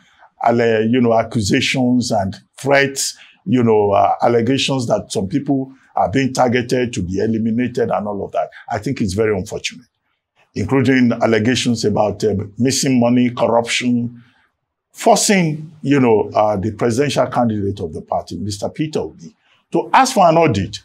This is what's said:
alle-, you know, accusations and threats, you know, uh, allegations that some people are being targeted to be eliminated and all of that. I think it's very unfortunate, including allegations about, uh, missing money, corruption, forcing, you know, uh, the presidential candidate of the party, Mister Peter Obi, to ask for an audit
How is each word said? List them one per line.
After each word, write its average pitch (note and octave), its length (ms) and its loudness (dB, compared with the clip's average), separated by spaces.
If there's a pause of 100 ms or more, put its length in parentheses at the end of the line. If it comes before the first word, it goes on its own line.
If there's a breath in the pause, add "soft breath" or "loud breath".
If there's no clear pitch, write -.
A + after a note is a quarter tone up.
(420 loud breath)
alle-, A#2 480 2
you B2+ 120 2
know, A#2 120 2
accusations B2 1000 0
and G2 240 -2 (220)
threats, C#3 580 0 (300 soft breath)
you B2 160 2
know, G#2+ 300 4
uh, G2 320 4
allegations B2 640 0
that G#2 240 -2
some - 160 -4
people C3+ 440 -4 (240 loud breath)
are - 140 -2
being C3+ 240 0
targeted B2 600 0
to G2 100 -4
be F#2 160 -6
eliminated A2+ 720 -2
and G2 160 -4
all G2+ 180 -6
of - 60 -12
that. D#2+ 180 -4 (220 loud breath)
I A2+ 80 -4
think C3 220 -6
it's F#2+ 120 -2
very G#2+ 240 0
unfortunate, - 480 -10 (680)
including B2+ 560 2
allegations A2+ 760 0
about, G#2 380 0
uh, G#2 100 0 (240)
missing C3 420 0
money, B2 300 2
corruption, A#2+ 920 -2 (680 loud breath)
forcing, F3+ 800 0 (120)
you C#3 160 2
know, G#2 340 4
uh, G#2+ 220 2
the G#2 160 -4
presidential B2 560 0
candidate G#2+ 540 -2
of D#2+ 120 -8
the - 80 -12
party, F2+ 360 -8
Mister G2+ 300 -8
Peter D3+ 340 -6
Obi, - 340 -14 (360)
to - 220 -2
ask C4 220 2
for F#3+ 120 6
an D#3+ 100 4
audit B2 480 0